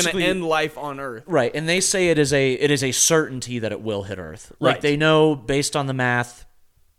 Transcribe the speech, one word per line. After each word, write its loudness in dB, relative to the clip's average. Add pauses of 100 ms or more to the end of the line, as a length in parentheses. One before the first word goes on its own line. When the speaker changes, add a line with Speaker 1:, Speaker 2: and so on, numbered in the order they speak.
Speaker 1:
basically 0
Speaker 2:
end 0
life -2
on -8
Earth. -12
Speaker 1:
Right, 2
and -4
they 2
say 2
it 4
is 2
a, 2
it 0
is 2
a -2
certainty 0
that -4
it -8
will -4
hit -10
Earth. -16
Like, 2
Speaker 2:
Right. -10
Speaker 1:
they 2
know 4
based -2
on -2
the -6
math -2 (520)